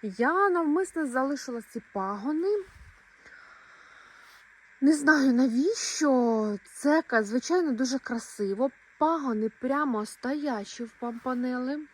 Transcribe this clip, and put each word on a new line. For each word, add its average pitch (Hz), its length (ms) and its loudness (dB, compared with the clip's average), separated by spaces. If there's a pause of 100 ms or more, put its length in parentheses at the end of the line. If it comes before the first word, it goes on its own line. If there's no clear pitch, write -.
Я 277 460 2
навмисно 330 560 0
залишила 262 560 -4
ці 226 200 -12 (120)
пагони. 262 640 -2 (2250)
Не 285 120 6
знаю, 285 400 4
навіщо. 247 1200 2 (160)
Це, 302 280 2
ка-, 226 220 0
звичайно, 285 480 0
дуже 254 280 -2
красиво. 220 720 -4 (260)
Пагони 269 520 0
прямо 254 560 -2
стоячі 247 800 -6
в 220 160 -12
помпонели. 254 800 -6 (140)